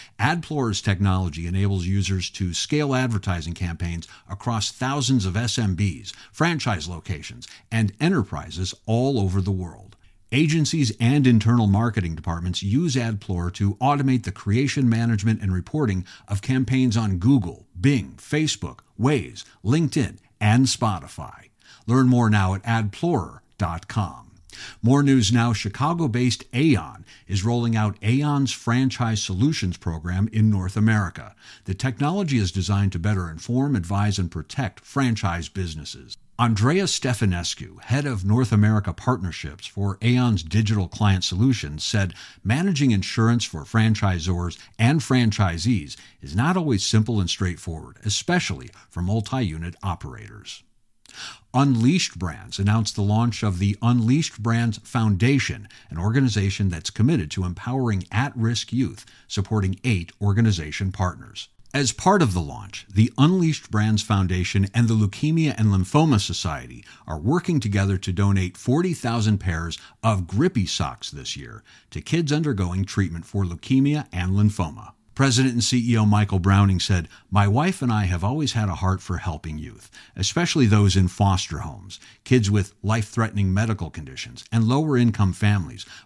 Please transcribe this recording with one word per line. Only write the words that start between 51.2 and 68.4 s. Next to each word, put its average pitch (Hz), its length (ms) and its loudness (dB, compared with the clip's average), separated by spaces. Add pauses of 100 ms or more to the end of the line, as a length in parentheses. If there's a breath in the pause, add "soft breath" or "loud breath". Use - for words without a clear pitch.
Unleashed 131 640 2
Brands 73 400 -8
announced 104 380 0
the 104 80 -2
launch 110 400 0
of 95 160 0
the 101 240 2
Unleashed 120 580 2
Brands 117 420 0
Foundation, 113 840 0 (240 loud breath)
an 82 80 -8
organization 104 680 0
that's 82 200 -6
committed 110 400 0
to 92 160 -4
empowering 110 640 -2
at-risk 117 640 -2
youth, 117 320 -4 (220 loud breath)
supporting 98 560 -2
eight 98 360 -2
organization 98 720 0
partners. - 580 -6 (260)
As 139 160 0
part 196 300 4
of 107 140 2
the 87 60 0
launch, 71 460 -10
the 107 300 4
Unleashed 160 540 2
Brands 107 320 2
Foundation 95 720 2
and 117 120 4
the 113 60 4
Leukemia 151 640 2
and 110 120 4
Lymphoma 110 500 4
Society 64 640 -6 (220 loud breath)
are 78 100 -6
working 147 420 0
together 98 380 0
to 95 140 -6
donate 95 460 0